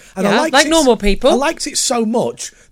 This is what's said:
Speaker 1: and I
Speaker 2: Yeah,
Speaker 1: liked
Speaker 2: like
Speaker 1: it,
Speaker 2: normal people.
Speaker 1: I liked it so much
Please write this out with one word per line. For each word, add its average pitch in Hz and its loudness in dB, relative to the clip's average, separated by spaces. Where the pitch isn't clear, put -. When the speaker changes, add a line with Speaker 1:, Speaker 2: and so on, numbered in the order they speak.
Speaker 1:
and 190 -2
I 202 2
Speaker 2:
Yeah, 226 2
Speaker 1:
liked 320 -2
Speaker 2:
like 285 4
Speaker 1:
it, 294 -2
Speaker 2:
normal 277 4
people. 208 2
Speaker 1:
I - 4
liked 285 -2
it - -6
so 240 -2
much 214 -4